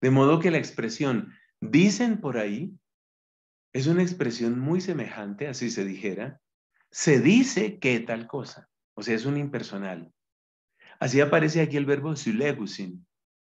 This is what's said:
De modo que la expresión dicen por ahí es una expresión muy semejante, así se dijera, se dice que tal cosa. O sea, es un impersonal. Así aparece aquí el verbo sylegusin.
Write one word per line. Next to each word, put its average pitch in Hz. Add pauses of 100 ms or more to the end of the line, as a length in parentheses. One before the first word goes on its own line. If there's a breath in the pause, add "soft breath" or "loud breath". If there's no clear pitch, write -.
De 127
modo 139
que 180
la 160
expresión 117 (260 loud breath)
dicen 202
por 127
ahí 110 (1000)
es 135
una 175
expresión 123
muy 151
semejante, 127
así 127
se 98
dijera, 98 (480)
se 143
dice 208
que 123
tal 113
cosa. - (240)
O 107
sea, 113
es 113
un 139
impersonal. 98 (880 soft breath)
Así 135
aparece 156
aquí 151
el 143
verbo 143
sylegusin. 107 (360)